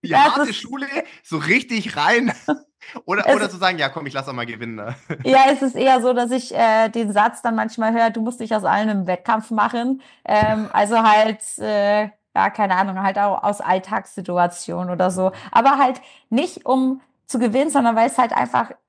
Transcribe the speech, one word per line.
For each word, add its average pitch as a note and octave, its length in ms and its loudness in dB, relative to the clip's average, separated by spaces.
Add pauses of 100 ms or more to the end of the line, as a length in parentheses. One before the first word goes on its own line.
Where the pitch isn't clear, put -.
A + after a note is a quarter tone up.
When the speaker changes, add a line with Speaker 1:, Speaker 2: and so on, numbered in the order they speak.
Speaker 1:
Die - 60 -12
Speaker 2:
Ja, C4+ 200 6
es - 100 2
Speaker 1:
harte C#4 140 0
Speaker 2:
ist - 100 -6
Speaker 1:
Schule, C4+ 260 -8 (360)
so D#3+ 140 -8
richtig A3 600 -2
rein? A3+ 340 2 (160)
<laughs> - 580 -10
Oder, G3+ 220 -2
Speaker 2:
Es - 80 6
Speaker 1:
oder G#3 140 -2
zu F3+ 80 -12
sagen, F#3 200 0
ja, C#3 120 0
komm, C#3+ 160 -10
ich C3+ 80 -10
lass C3+ 140 -6
doch C3+ 60 -8
mal A#2+ 120 -6
gewinnen, A#2 300 -10
ne? G#2+ 200 -10 (140)
<laughs> C#3 160 -10
Speaker 2:
Ja, C4 140 6 (120)
es C4+ 100 0
ist C4 140 -2
eher C4 260 4
so, B3+ 120 2
dass A#3+ 180 0
ich, B3 240 -4
äh, A3+ 320 4
den A3 240 -2
Satz G#3 300 0
dann A3+ 140 -2
manchmal A3 380 -2
höre, A#3 160 2
du A3+ 120 -4
musst A#3+ 180 -6
nicht A3 160 -4
aus G#3 80 -2
allem G3 260 2
einen G3 180 -2
Wettkampf A3 440 -2
machen. A#3+ 500 -2 (220)
Ähm, G#3+ 460 0
Speaker 1:
<laughs> - 40 -16
Speaker 2:
also G#3+ 300 2
halt, G#3+ 380 4 (160)
äh, G#3 460 2 (300)
ja, G3 160 2
keine G3 280 0
Ahnung, F#3+ 260 -2
halt G3 160 -2
auch G3+ 240 0
aus G#3 160 -2
Alltagssituationen F3+ 1300 -4
oder F3+ 220 0
so. F#3 220 -2 (180)
Aber C4+ 260 4
halt C4+ 220 2 (300)
nicht, C#4+ 360 -2
um C4 360 0 (260)
zu - 100 -4
gewinnen, B3 320 2
sondern A#3+ 280 2
weil A3+ 100 4
es A#3+ 100 -2
halt A#3 140 2
einfach A#3+ 400 -2 (180)